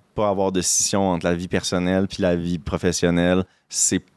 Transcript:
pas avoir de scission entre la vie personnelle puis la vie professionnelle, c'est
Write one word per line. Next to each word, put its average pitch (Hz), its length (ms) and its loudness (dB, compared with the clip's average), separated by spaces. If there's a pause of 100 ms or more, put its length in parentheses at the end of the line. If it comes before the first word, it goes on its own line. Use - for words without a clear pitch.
(160)
pas 107 120 0
avoir 95 220 0
de 92 100 0
scission - 500 0
entre 87 160 -2
la 87 100 2
vie 87 100 -6
personnelle 92 600 0
puis - 120 -10
la 90 140 2
vie 87 240 -2
professionnelle, 87 840 0 (240)
c'est - 340 -2 (140)